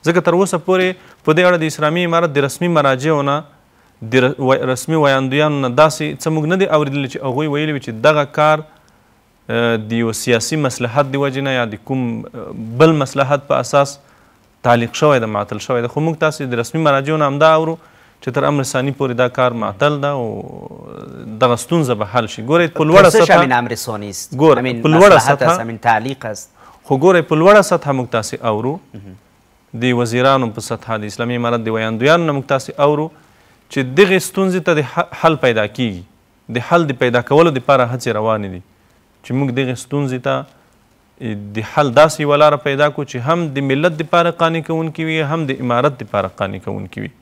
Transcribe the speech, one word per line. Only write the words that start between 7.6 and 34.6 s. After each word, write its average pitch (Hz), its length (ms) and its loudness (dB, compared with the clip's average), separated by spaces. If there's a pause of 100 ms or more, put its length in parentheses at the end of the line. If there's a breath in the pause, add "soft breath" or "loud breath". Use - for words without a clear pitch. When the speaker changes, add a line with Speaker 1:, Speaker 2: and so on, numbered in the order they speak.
Speaker 1:
وي - 80 -6
چې 117 60 -8 (180)
دغه 147 160 2 (140)
کار، 151 260 2
اه، - 1120 -6
د 107 140 -8 (100)
یو 113 240 -2
سیاسي 127 400 0
مصلحت 127 480 -2
د - 100 -4
وجې 139 260 -4
نه 131 100 -2
یا 120 140 0
د 101 160 -16
کوم، 131 140 -4 (160)
اه، - 320 -14 (320)
بل 160 80 6 (140)
مصلحت 139 420 -2
په 131 180 0
اساس 139 320 0 (680 soft breath)
تعلیق 120 340 2
شوی 147 180 4
ده، 113 140 -4
معطل 104 320 -6
شوی 123 160 -2
ده. 120 60 -6
خو 147 180 -4
موږ 160 180 -2
تاسې 147 300 -4
د 117 60 -2
رسمي 160 260 -4
مراجعو 143 320 0
نه 147 100 0
همدا 143 300 4
اورو 160 180 -2 (460 soft breath)
چې 127 140 -8
تر 143 140 0
امر 143 140 0
ثاني 131 280 -4
پورې 127 280 -4
دا 123 80 2
کار 123 260 0 (100)
معطل 143 380 -2
ده 143 80 -2
او 135 140 -4 (1160)
دغه 123 220 4
ستونزه 151 360 0
به 107 140 -2
حل 117 200 0
شي. 113 120 -14
ګورئ، 165 220 2 (100)
په 160 120 0
لوړه 190 140 8
Speaker 2:
پرسش 185 220 6
Speaker 1:
سطحه، 170 140 6
Speaker 2:
همین 135 180 2
امر 120 180 -4
ثانی 104 340 -10
است. - 260 -14
Speaker 1:
ګوره، 143 220 6
Speaker 2:
همین 123 280 -4
Speaker 1:
په 156 80 4
لوړه 180 220 8
Speaker 2:
مصلحت 139 260 2
است، 160 100 2
Speaker 1:
سطحه، 175 100 0
Speaker 2:
همین 113 160 -8
تعلیق 117 540 -2
است. - 180 -14 (340 soft breath)
Speaker 1:
خو 139 140 0
ګورئ، 175 320 4
په 160 120 0
لوړه 202 200 8
سطحه 151 320 0
موږ 127 220 -4
تاسې 110 360 -6
اورو. 113 220 -4 (200)
Speaker 2:
مهم. 98 220 -18 (680)
Speaker 1:
د 127 180 2
وزیرانو 123 560 2
په 110 120 -12
سطحه، 113 280 -8
د 107 160 -10
اسلامي 120 220 -4
امارت 117 340 -2
د 110 80 -2
ویاندویانو 120 480 2
نه 151 140 -2
موږ 131 140 -10
تاسې - 180 -4 (160)
اورو 151 200 0 (640 soft breath)
چې 139 100 -4 (200)
دغې 190 280 4
ستونزې 185 380 -2